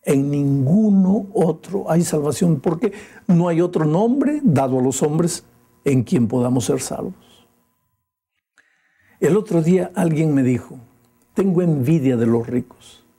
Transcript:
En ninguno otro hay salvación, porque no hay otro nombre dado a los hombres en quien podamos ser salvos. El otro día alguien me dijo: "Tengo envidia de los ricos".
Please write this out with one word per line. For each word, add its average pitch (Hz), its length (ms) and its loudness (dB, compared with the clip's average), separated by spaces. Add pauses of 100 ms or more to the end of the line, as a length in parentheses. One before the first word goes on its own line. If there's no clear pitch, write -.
En 139 260 0
ninguno 180 1040 2
otro 185 560 -4
hay 170 140 2
salvación, 156 560 0
porque 170 340 -2 (360)
no 175 180 4
hay 170 140 0
otro 175 240 0
nombre 247 580 0
dado 135 380 2
a - 20 0
los 131 220 0
hombres 160 400 -2 (400)
en 131 180 2
quien 120 240 0
podamos 123 380 0
ser 135 160 -2
salvos. - 340 -10 (2000)
El 170 160 2
otro 196 260 0
día 175 320 0
alguien 160 400 0
me 135 80 2
dijo: 123 380 -2 (540)
"Tengo 185 280 0
envidia 143 540 0
de 117 100 0
los 117 200 0
ricos". - 580 -8 (140)